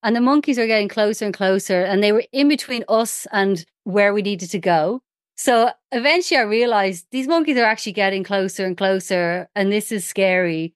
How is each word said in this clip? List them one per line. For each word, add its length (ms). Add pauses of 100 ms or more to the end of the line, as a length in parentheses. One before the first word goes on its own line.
And 140
the 60
monkeys 360
were 100
getting 200
closer 380
and 80
closer, 500
and 180
they 120
were 180
in 160
between 400
us 460
and 300 (200)
where 300
we 80
needed 300
to 80
go. 420 (340)
So 360 (200)
eventually 480
I 40
realized 680
these 160
monkeys 300
are 80
actually 280
getting 300
closer 420
and 120
closer, 760
and 160
this 200
is 160
scary. 680